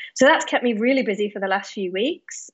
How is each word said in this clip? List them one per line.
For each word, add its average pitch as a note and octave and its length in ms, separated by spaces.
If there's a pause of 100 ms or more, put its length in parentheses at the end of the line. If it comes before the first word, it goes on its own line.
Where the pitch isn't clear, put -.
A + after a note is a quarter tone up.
(140)
So - 100
that's D#4 200
kept - 180
me A#3+ 120
really B3 280
busy G#3 280
for G3+ 100
the G3 80
last F#3+ 240
few F#3+ 180
weeks. A#3 640